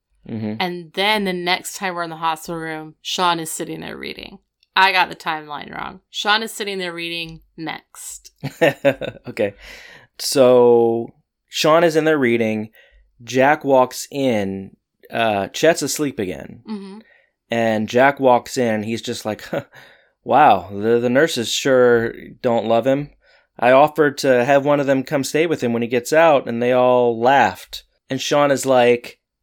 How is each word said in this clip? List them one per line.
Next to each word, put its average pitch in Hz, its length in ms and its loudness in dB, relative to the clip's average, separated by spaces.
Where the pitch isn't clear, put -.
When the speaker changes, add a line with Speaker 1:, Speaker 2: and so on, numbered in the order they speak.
Speaker 1:
Mm-hmm. 110 320 -6
Speaker 2:
And 175 360 -8
then 202 300 -2
the 185 80 -2
next 180 440 -4
time 185 180 -8
we're 175 80 -8
in 170 80 -8
the 160 60 -12
hospital 165 440 -6
room, 156 420 -12
Sean 175 360 -2
is 160 120 -8
sitting 160 300 -10
there - 160 -14
reading. - 420 -14
I 190 180 4
got 180 160 0
the 160 80 -14
timeline 151 580 -10
wrong. - 260 -12
Sean 214 320 -2
is 220 100 -10
sitting 202 260 -8
there 180 160 -6
reading 170 480 -10
next. - 760 -14
Speaker 1:
<laughs> - 20 2
Okay. 104 260 -4
So 120 960 4
Sean 165 360 2
is 156 120 2
in 151 80 2
there 156 140 2
reading. 113 520 0
Jack 131 420 2
walks 131 460 2
in. 101 640 -4
Uh, 107 380 -2
Chet's 160 340 0
asleep 143 360 -4
again. 90 500 -10
Speaker 2:
Mm-hmm. 196 300 -12
Speaker 1:
And 110 380 -2
Jack 135 300 2
walks 123 380 2
in 120 180 -2
and 104 100 -6
he's 113 180 -8
just 117 220 -10
like, 104 200 -8
"Huh, - 220 -8
wow, 117 480 4
the, 110 260 0
the 120 120 0
nurses 127 380 0
sure 123 640 2
don't 117 240 0
love 113 200 2
him. 139 240 -2
I 123 120 2
offered 147 480 4
to 123 260 2
have 139 200 4
one 143 160 0
of 135 60 -4
them 135 180 0
come 143 180 -4
stay 151 240 0
with 156 160 -4
him 120 100 -2
when 117 100 -2
he 117 60 -4
gets 120 240 -2
out, 156 360 4
and 117 120 -6
they 123 120 0
all 123 480 2
laughed." 120 640 2
And 131 100 -4
Sean 147 300 2
is 135 160 0
like, 123 540 2